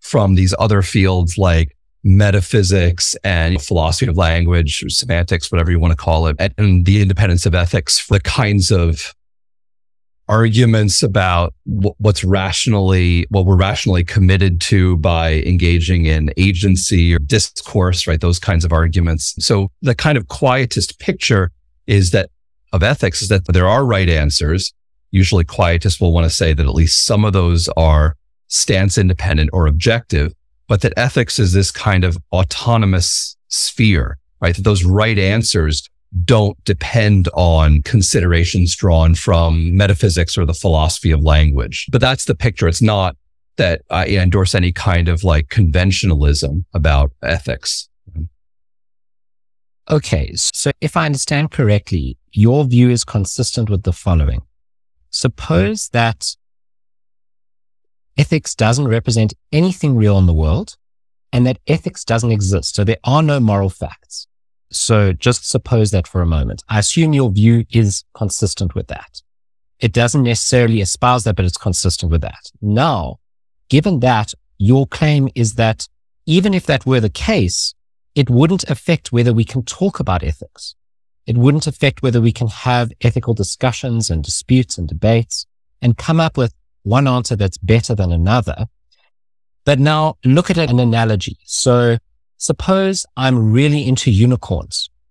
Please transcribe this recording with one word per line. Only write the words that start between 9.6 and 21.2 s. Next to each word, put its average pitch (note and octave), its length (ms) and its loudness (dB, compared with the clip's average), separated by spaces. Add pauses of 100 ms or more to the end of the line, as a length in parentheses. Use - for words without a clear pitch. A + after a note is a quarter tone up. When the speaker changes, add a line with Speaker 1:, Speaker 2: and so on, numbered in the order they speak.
Speaker 1:
arguments A2 760 2
about F#2 500 0 (140)
w-, G2+ 320 -2
what's G#2 260 0
rationally, F#2 1040 0
what G2 160 0
we're F#2+ 100 4
rationally F#2+ 480 0
committed F#2 600 2
to F#2 340 2
by D#2+ 460 0
engaging E2+ 640 0
in D#2 320 0
agency F#2 760 2
or E2 40 2
discourse, F2+ 880 -2
right? D#2 160 -2
Those F2 160 0
kinds E2+ 260 0
of E2 80 -2
arguments. E2 640 0 (100)
So G2 260 0 (120)
the C3 120 0
kind D3 220 0
of A2+ 120 -6
quietist - 720 -2
picture G#2 500 0 (360)